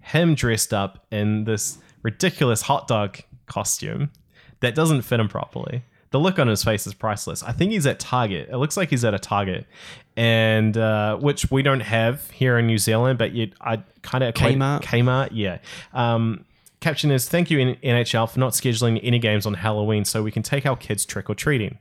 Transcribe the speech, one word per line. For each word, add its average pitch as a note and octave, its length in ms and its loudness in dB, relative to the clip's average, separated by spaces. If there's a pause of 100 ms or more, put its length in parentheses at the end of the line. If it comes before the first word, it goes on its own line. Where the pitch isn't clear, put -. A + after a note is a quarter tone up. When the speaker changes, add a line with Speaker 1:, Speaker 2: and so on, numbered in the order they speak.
Speaker 1:
him E3 320 2
dressed A#2 400 0
up G2 380 -4
in G#2+ 320 0
this G#2+ 340 -4 (240)
ridiculous B2 640 0
hot - 240 -2
dog G#2 320 0 (260)
costume - 640 -4 (520)
that A#2+ 120 0
doesn't D#3 300 2
fit A#2+ 160 0
him G#2+ 100 2
properly. - 540 -8 (280)
The C3+ 80 2
look F#3 200 2
on C3 80 4
his G#2+ 160 2
face G#2+ 240 0
is G2+ 80 -12
priceless. - 480 -6
I - 80 -8
think F#3 200 0
he's F#3+ 140 0
at C3 140 0
Target. G#2 520 -2
It B2+ 60 -6
looks D3 180 -2
like F#3 140 -2
he's B2 160 0
at G#2+ 80 2
a F#2+ 60 -2
Target, G2+ 480 -2 (500)
and, A2 580 4
uh, G#2+ 420 2
which C#3+ 340 0
we C3+ 100 4
don't C3+ 200 2
have A2+ 500 0
here B2+ 260 2
in A#2 80 4
New A2+ 140 4
Zealand, A#2 400 2
but A2+ 140 0
you, A2+ 180 -4 (100)
I A2+ 220 -4 (180)
kinda C3 280 -2
equate C3+ 280 2
Speaker 2:
Kmart. C#3 240 0
Speaker 1:
Kmart, B2+ 520 2
yeah. G2 260 -4 (340)
Um, A#2 520 0 (340)
caption D3+ 320 0
is, C3 180 0
"Thank E3+ 220 2
you, D3+ 80 4
N-, B2+ 240 0
N B2 140 2
H A#2+ 180 0
L, A2+ 100 2
for - 140 -4
not B2+ 140 0
scheduling A#2 500 0
any A#2+ 160 2
games G#2+ 260 0
on G#2 80 -2
Halloween G#2+ 500 0
so A2 200 -2
we G#2+ 80 -2
can A2+ 100 -2
take C#3 240 -2
our C3+ 100 2
kids - 300 -4
trick-or-treating. G#2+ 760 -4